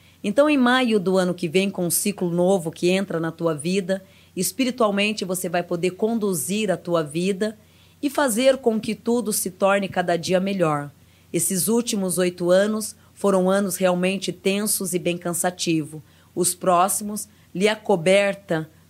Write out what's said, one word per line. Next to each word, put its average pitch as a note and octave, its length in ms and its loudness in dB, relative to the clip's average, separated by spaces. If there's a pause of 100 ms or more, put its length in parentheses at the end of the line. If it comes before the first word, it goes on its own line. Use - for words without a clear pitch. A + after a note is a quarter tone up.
(240)
Então, C#4 260 4
em D4 80 2
maio B3 420 2
do F#3 180 0
ano F3+ 160 2
que F3 140 -6
vem, F#3+ 220 0
com F#3 160 -4
um E3+ 40 -2
ciclo G3 400 -2
novo F3 420 0
que F3 180 -2
entra F#3 300 -2
na E3 120 -4
tua D#3+ 240 -2
vida, F#3 480 -4 (320)
espiritualmente G#3 920 -2
você F#3 240 -4
vai F3 140 -2
poder F3 280 -2
conduzir G3+ 760 -2
a E3+ 80 0
tua E3+ 260 0
vida F#3 540 -4 (460)
e C#4+ 80 0
fazer C4 460 2
com A3+ 220 0
que G#3+ 140 -4
tudo A3 400 -2
se - 160 -4
torne G3 380 2
cada F3 280 0
dia E3+ 240 0
melhor. D#3+ 520 0 (420)
Esses E3+ 340 -2
últimos G#3+ 520 0
oito F3+ 320 0
anos G#3 440 2 (200)
foram F#3+ 340 2
anos G3 280 0
realmente F#3 540 0
tensos G3 640 -2
e F3+ 60 0
bem E3+ 180 -2
cansativos. E3 840 -4 (340)
Os F3+ 180 0
próximos G3+ 720 0 (280)
lhe G#3 120 2
acoberta, F#3+ 1000 2 (200)